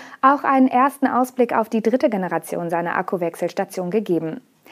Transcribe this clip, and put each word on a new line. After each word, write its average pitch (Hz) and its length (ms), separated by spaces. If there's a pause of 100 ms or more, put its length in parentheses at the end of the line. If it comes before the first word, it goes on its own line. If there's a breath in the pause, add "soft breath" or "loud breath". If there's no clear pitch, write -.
(220 loud breath)
auch 277 200
einen 262 260
ersten 269 380
Ausblick 247 480
auf 220 140
die 220 140
dritte 262 260
Generation 175 600
seiner 170 260
Akkuwechselstation 180 960
gegeben. 170 500 (320 loud breath)